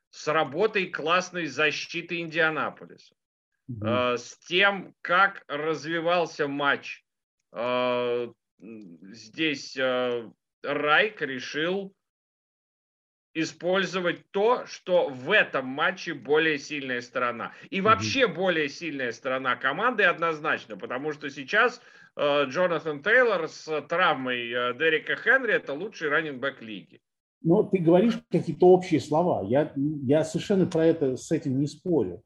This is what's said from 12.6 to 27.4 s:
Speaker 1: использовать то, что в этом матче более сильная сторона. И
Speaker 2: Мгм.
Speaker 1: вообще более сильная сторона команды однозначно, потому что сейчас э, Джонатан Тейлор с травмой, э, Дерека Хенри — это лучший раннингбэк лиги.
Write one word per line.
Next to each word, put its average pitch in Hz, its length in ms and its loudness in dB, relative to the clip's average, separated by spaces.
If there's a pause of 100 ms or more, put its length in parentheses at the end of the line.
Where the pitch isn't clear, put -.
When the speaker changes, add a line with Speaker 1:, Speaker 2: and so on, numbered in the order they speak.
Speaker 1:
использовать 175 960 -2
то, 220 340 0
что - 440 0
в 131 200 -10
этом 180 360 2
матче 160 480 -4
более 151 440 2
сильная 135 440 -6
сторона. 120 500 -4 (180)
И 190 140 -4
Speaker 2:
Мгм. 220 80 6
Speaker 1:
вообще 226 360 2
более 165 420 0
сильная 139 420 -6
сторона 131 460 -2
команды 202 480 0
однозначно, 156 720 0
потому 123 340 -6
что 147 180 -8
сейчас 202 520 0 (360)
э, 143 280 2
Джонатан 156 580 -2
Тейлор 214 440 4
с 151 360 -6
травмой, 131 680 0
э, 123 260 -2
Дерека 156 380 0
Хенри — 233 400 2
это 151 180 -2
лучший 165 360 -6
раннингбэк 139 520 -2
лиги. 104 400 -14 (400)